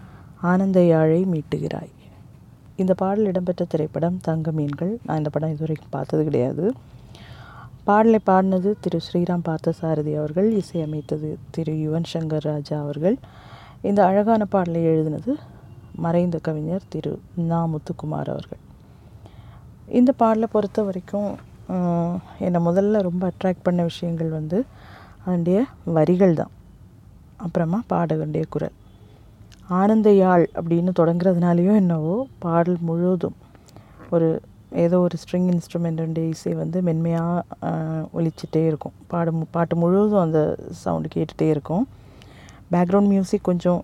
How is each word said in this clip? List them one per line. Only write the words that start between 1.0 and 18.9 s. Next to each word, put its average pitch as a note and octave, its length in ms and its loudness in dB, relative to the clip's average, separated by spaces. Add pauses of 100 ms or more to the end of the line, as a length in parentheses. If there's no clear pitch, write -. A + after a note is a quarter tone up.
மீட்டுகிறாய். - 680 -4 (840)
இந்த F#3+ 180 0
பாடல் G3 320 0
இடம்பெற்ற F3+ 400 -2
திரைப்படம் E3+ 560 -2
தங்க D#3+ 300 -2
மீன்கள். D#3 540 -4
நான் D#3 120 -4
இந்த D3+ 120 -2
படம் D#3 200 -2
இதுவரைக்கும் D#3 400 -6
பார்த்தது D3+ 340 -2
கிடையாது. C#3+ 500 0 (1120)
பாடலை A3 420 6
பாடினது F#3+ 540 4
திரு E3+ 200 -2 (120)
ஸ்ரீராம் F3 340 0
பார்த்தசாரதி D3+ 720 -2
அவர்கள், D#3 360 0
இசையமைத்தது D3+ 840 -4 (160)
திரு D#3+ 220 -4
யுவன் D#3 300 -2 (100)
சங்கர் D#3 280 -4
ராஜா D3+ 380 -4
அவர்கள். D3 380 -2 (640)
இந்த G3+ 240 4
அழகான G#3 400 2
பாடலை F3 380 0
எழுதினது D#3 500 0 (600)
மறைந்த E3+ 460 0
கவிஞர் D#3+ 480 -4
திரு - 320 -6 (120)
நா E3 340 -2
முத்துக்குமார் D3+ 600 -6
அவர்கள். - 280 -8 (1300)